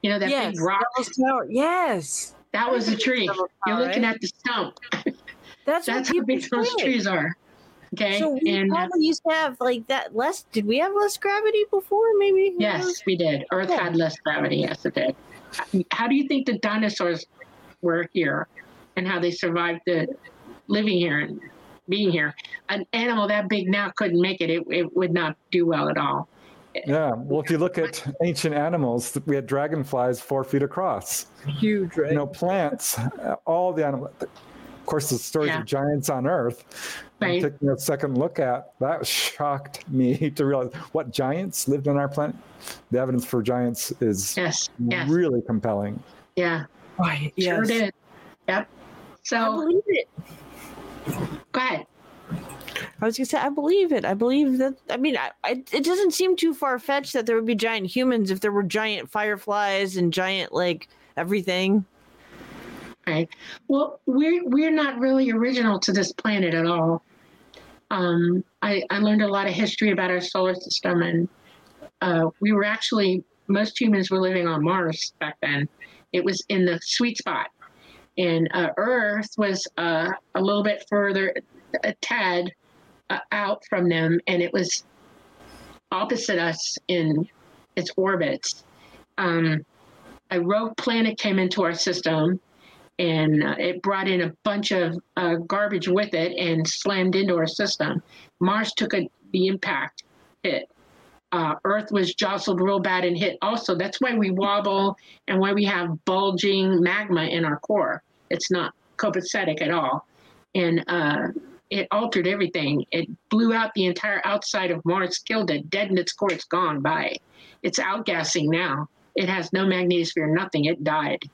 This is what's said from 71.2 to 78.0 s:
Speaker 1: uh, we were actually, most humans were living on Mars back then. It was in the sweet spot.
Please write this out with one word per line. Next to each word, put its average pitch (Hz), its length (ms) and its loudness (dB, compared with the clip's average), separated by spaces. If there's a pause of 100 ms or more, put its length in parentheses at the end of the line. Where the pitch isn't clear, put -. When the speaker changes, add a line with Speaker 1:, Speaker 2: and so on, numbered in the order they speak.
Speaker 1:
uh, 165 300 2 (100)
we 208 120 2
were 202 120 4
actually, 208 580 0 (240)
most 208 340 0
humans 202 300 4
were 190 100 2
living 185 280 2
on 156 160 0
Mars 170 560 0
back 151 200 -6
then. 143 280 -2 (440)
It 180 120 0
was 190 240 -2
in 185 160 2
the 170 180 2
sweet 240 360 -2
spot. 131 300 -6 (720)